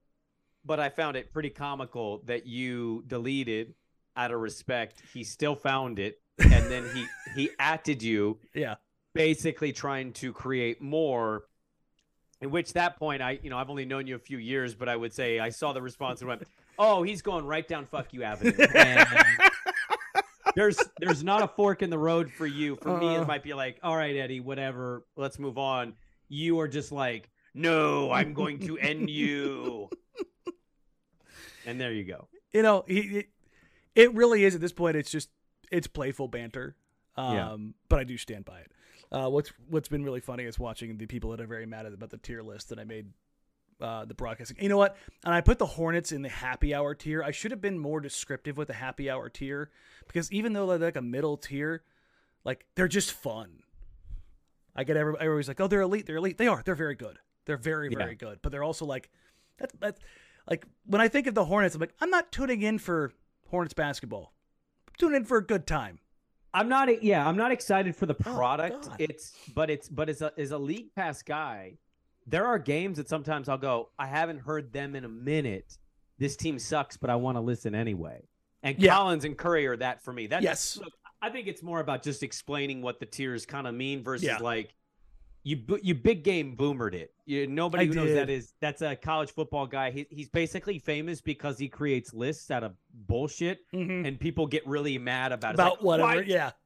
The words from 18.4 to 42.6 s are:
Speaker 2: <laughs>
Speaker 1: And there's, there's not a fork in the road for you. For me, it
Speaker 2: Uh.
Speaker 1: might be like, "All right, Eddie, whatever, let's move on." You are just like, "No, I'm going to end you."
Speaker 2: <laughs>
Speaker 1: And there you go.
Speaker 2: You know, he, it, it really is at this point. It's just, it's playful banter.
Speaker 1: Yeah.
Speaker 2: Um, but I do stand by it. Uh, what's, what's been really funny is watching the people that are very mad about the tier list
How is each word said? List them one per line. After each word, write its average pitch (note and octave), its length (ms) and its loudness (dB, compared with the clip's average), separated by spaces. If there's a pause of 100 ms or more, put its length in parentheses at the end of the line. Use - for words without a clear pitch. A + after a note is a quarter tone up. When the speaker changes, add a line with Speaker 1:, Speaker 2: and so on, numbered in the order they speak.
Speaker 2:
<laughs> C#4 220 6
Speaker 1:
And - 320 8 (1500)
there's, G#3 240 4 (180)
there's D#3+ 260 2
not G3+ 200 4
a - 40 4
fork G3+ 360 2
in F3+ 80 0
the E3 60 0
road E3 340 2
for D#3+ 160 -4
you. C#3+ 340 -2
For F3+ 160 0
me, E3 180 2
it E3 40 2
Speaker 2:
Uh. E3 60 0
Speaker 1:
might D3 180 -2
be D3 100 -10
like, C3 300 -4
"All E3 120 0
right, D3 200 0
Eddie, C3 240 -4
whatever, B2+ 640 -6 (100)
let's C#3 240 -6
move C3+ 200 -6
on." B2+ 340 -2 (340)
You E3 320 0
are D#3 80 0
just C#3 240 -6
like, B2+ 380 -4 (240)
"No, D3+ 580 2
I'm C#3+ 220 2
going D3 280 -2
to D#3+ 160 -6
end D3+ 320 -2
you." C#3 840 -2
Speaker 2:
<laughs> - 60 -12 (1700)
Speaker 1:
And A#2+ 140 -6
there B2 140 -4
you G#2 100 -4
go. F2+ 240 -12 (240)
Speaker 2:
You G#3+ 120 6
know, G#3 240 6
he, F#3 120 2
it, G3+ 260 -2 (720)
it A#3+ 200 12
really A3+ 280 8
is F#3+ 120 8
at D#3+ 60 -4
this E3+ 100 -2
point. E3+ 240 2
It's D3+ 160 -2
just, D3+ 180 -4 (420)
it's F3 160 0
playful C3+ 400 -4
banter. B2 480 -10 (420)
Speaker 1:
Yeah. A2 340 -2
Speaker 2:
Um, G#2+ 220 -10 (160)
but D#3 100 6
I C3 60 -4
do B2 120 -8
stand G#2 280 -10
by F2+ 140 -18
it. - 120 -20 (400)
Uh, C3+ 180 -2
what's, C#3+ 220 0 (160)
what's D#3 220 -2
been C#3+ 140 -2
really B2+ 180 -4
funny B2 240 -8
is A2+ 120 -8
watching A2+ 400 -8
the A2 80 -10
people A2+ 260 -8
that A2+ 100 -10
are A2+ 60 -12
very A2+ 180 -10
mad A2 200 -12
about G#2+ 240 -14
the A2+ 80 -16
tier A#2 240 -12
list G#2 280 -16